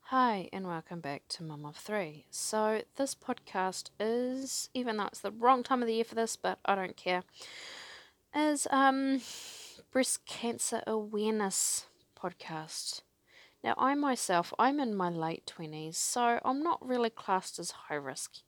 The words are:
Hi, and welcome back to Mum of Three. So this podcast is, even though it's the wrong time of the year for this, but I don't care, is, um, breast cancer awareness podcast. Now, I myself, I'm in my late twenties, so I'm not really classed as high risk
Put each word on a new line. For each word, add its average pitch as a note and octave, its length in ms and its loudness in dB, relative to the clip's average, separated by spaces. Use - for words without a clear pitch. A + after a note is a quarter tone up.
Hi, A3+ 380 4
and F#3+ 140 -4
welcome E3+ 320 -6
back C#3+ 300 -6
to - 140 -8
Mum D3+ 220 -10
of D3 100 -12
Three. E3+ 540 -4
So G#3+ 540 0
this C4+ 180 0
podcast - 720 -4
is, B3+ 760 -2
even A#3+ 220 0
though G3+ 100 0
it's - 140 -10
the G3+ 100 -4
wrong B3 320 6
time B3 180 2
of A#3+ 60 2
the A3+ 80 2
year A3+ 80 4
for A3+ 100 -6
this, A3+ 220 0
but F#3 300 -2
I G3+ 100 6
don't F#3 200 -4
care, F3+ 280 0
is, D4+ 380 2
um, C4+ 520 6
breast - 360 2
cancer - 580 -4
awareness G#3+ 1040 0
podcast. - 840 -8
Now, A3+ 120 2
I C#4 200 4
myself, B3 640 2
I'm C#4 200 4
in A#3+ 140 0
my F#3 160 0
late E3 380 -4
twenties, D#3 500 -8
so A#3+ 480 2
I'm C4+ 160 0
not D#4+ 260 -2
really B3 220 2
classed - 480 -2
as E3+ 140 -6
high - 240 -8
risk C#3 400 -6